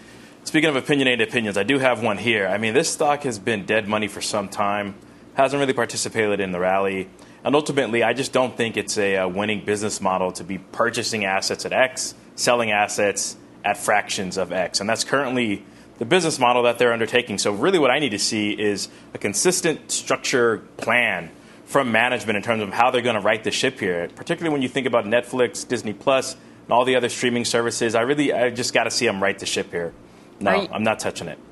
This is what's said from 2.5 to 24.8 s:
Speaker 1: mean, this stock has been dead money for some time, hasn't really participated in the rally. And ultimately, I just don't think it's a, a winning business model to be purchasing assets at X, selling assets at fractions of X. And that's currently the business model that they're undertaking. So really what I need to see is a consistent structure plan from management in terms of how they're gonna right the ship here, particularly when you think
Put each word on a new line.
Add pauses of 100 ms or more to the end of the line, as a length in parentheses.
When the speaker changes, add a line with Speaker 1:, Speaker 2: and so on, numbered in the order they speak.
Speaker 1:
mean,
this
stock
has
been
dead
money
for
some
time, (400)
hasn't
really
participated
in
the
rally. (360)
And
ultimately,
I
just
don't
think
it's
a,
a
winning
business
model
to
be
purchasing
assets
at
X, (220)
selling
assets (280)
at
fractions
of
X.
And
that's
currently (340)
the
business
model
that
they're
undertaking.
So
really
what
I
need
to
see
is (240)
a
consistent
structure (180)
plan (340)
from
management
in
terms
of
how
they're
gonna
right
the
ship
here,
particularly
when
you
think